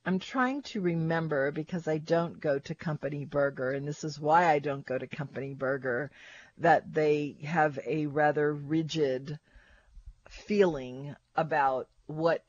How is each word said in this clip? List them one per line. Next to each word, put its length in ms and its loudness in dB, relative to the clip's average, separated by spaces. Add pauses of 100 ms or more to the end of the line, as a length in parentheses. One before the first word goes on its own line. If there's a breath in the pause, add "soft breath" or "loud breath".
I'm 140 0
trying 420 -2
to 180 -8
remember, 720 0
because 380 -6
I 100 0
don't 420 0
go 200 0
to 140 -10
Company 500 -4
Burger, 480 0
and 140 -4
this 180 -6
is 160 -6
why 260 4
I 140 4
don't 260 -4
go 100 -2
to 120 -6
Company 460 -8
Burger, 560 -2 (500 loud breath)
that 320 4
they 520 2
have 420 2
a 200 -2
rather 460 2
rigid 840 -2 (920 soft breath)
feeling 840 0 (220)
about 520 2 (180)
what 420 0